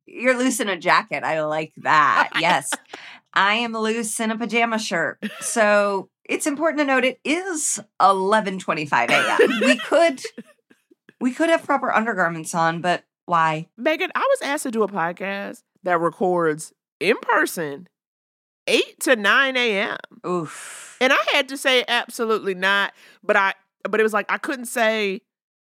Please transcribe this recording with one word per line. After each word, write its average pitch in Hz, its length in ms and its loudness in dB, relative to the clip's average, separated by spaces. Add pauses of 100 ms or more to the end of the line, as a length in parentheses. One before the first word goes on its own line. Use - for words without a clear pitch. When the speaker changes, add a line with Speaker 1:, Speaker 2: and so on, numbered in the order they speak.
Speaker 1:
You're 247 320 -2
loose 254 220 0
in 220 80 -4
a 185 100 -4
jacket. 165 460 0
I 156 180 -2
like 156 360 -4
that. 139 560 4
Speaker 2:
<laughs> 180 60 -2
Speaker 1:
Yes. 170 320 2 (640)
I 196 220 2
am 233 180 -4
loose 220 460 -2
in 220 100 -2
a 226 80 -4
pajama 233 400 0
shirt. 170 400 -4 (220)
So 208 680 2 (160)
it's - 220 -4
important 294 320 -2
to 302 80 2
note 262 180 2
it 254 200 -2
is 320 560 -4 (200)
eleven 190 600 2
twenty-five 151 500 0
A - 320 2
M. 233 180 2
We 254 180 4
Speaker 2:
<laughs> 320 60 -6
Speaker 1:
could, 311 380 2 (1000)
we 247 120 -2
could 330 180 0
have 330 140 2
proper 269 280 -2
undergarments 180 600 -2
on, 165 260 0
but 175 220 0 (240)
why? 160 500 0
Speaker 2:
Megan, 311 380 -2
I 254 60 -2
was 539 280 2
asked 294 140 -4
to 269 80 -6
do 220 140 0
a 190 40 0
podcast 196 720 -6 (200)
that 175 180 2
records 165 720 0 (280)
in 202 180 2
person 180 720 -2 (800)
eight 254 320 0
to 262 160 2
nine 247 400 2
A 226 240 0
M. 208 180 -4 (280)
Speaker 1:
Oof. - 760 -8
Speaker 2:
And 262 120 4
I 523 100 4 (100)
had 285 160 0
to 277 100 -10
say, 262 300 2
"Absolutely 220 640 -2
not." 196 400 0 (280)
But 202 140 2
I, 196 180 2 (280)
but 202 180 -2
it 220 40 4
was 220 100 0
like, 202 160 -2
I 202 80 -2
couldn't 320 280 -8
say, 220 540 -2 (400)